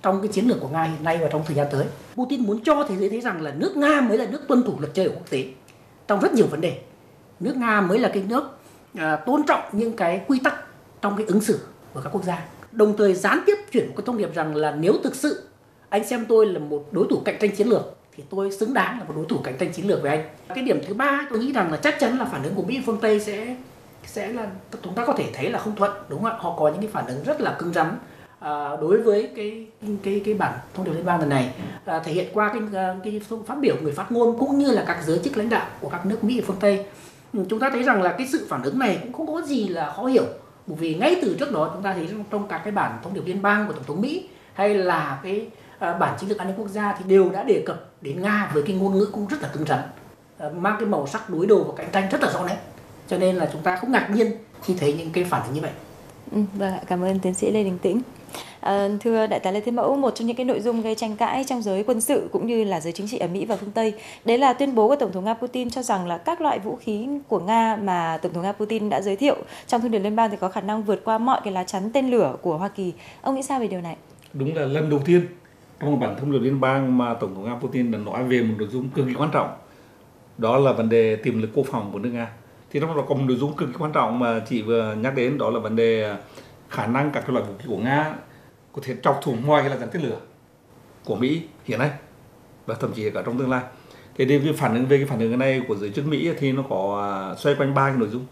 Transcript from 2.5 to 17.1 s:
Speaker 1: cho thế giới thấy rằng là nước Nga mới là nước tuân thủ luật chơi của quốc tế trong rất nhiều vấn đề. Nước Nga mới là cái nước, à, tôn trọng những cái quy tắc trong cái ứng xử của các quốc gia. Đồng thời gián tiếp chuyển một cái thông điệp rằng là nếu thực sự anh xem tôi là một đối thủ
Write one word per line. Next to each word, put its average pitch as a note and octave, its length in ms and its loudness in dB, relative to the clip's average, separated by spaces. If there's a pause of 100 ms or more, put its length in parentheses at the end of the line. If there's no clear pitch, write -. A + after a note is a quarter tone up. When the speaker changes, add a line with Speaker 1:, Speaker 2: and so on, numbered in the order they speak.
Speaker 1:
cho D4 260 4
thế F#3+ 60 -2
giới G3+ 140 0
thấy A3+ 120 -4
rằng G3 200 -4
là D3 160 -6
nước E4 200 -2
Nga C#4+ 240 4
mới A3 160 2
là B3 80 0
nước A3+ 220 -8
tuân B3+ 160 6
thủ F#3 160 0
luật C#3+ 140 -6
chơi F#3 160 2
của - 60 -6
quốc - 140 -14
tế C3 160 -2 (640)
trong G3+ 120 2
rất E4 140 4
nhiều G#3+ 140 6
vấn D3 140 -4
đề. F3 180 -2 (600)
Nước A#3 160 -2
Nga A3+ 260 2
mới F#3+ 180 4
là A3+ 140 4
cái G3 160 -2
nước, C4+ 280 -2 (400)
à, D#3 180 0
tôn C#4 320 2
trọng D4+ 140 4 (100)
những A3+ 240 0
cái F3+ 320 0
quy C4 160 2
tắc - 120 2 (460)
trong G3+ 160 0
cái - 80 -2
ứng G3+ 160 4
xử F3 180 2 (340)
của C#3+ 80 -8
các C#3+ 80 -8
quốc F#3+ 140 -4
gia. E3+ 220 -4 (260)
Đồng G#3+ 260 4
thời G3+ 160 6
gián G3+ 320 2
tiếp G4+ 100 6 (160)
chuyển E3 160 2
một - 100 -10
cái G3+ 80 -8
thông A#3+ 120 -2
điệp E3+ 180 -2
rằng D#3 200 -2
là D3+ 160 2
nếu D#3 220 2 (100)
thực B3+ 120 -2
sự - 280 -2 (460)
anh G#3+ 180 0
xem A#3 220 -2
tôi A3 160 8
là F3+ 140 0
một D3 320 -4
đối F#3 180 2
thủ - 160 2